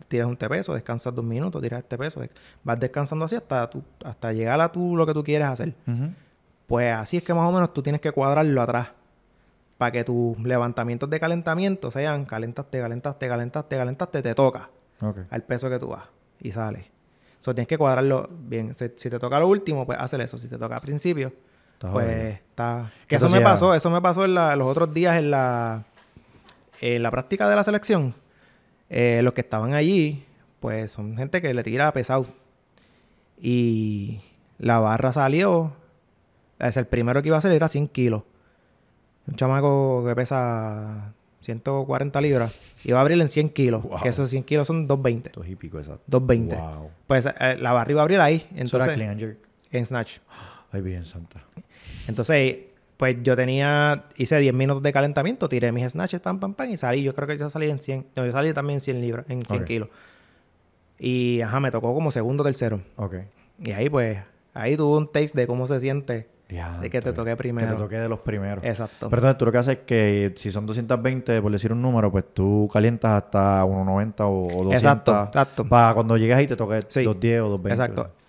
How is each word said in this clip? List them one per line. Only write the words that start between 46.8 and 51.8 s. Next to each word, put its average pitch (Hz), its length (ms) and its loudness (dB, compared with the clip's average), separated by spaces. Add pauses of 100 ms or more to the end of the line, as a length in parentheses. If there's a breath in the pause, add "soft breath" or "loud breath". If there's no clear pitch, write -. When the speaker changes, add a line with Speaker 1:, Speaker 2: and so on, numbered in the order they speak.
Speaker 1:
Pues, 131 200 2
eh, 127 320 0
la 123 120 0
barra 123 200 2
iba 151 100 4
a - 20 6
abrir 185 160 4
ahí. 156 160 6
Speaker 2:
Eso 160 200 -6
era 151 60 -8
Speaker 1:
Entonces, 127 340 0
Speaker 2:
clean 110 160 -4
and 104 80 -6
jerk. 107 180 -8 (340)
Speaker 1:
en 123 140 -2
snatch. 117 320 -6 (540 loud breath)
Speaker 2:
Ay, 98 100 -6
Virgen 92 240 -8
Santa. - 360 -18 (680 loud breath)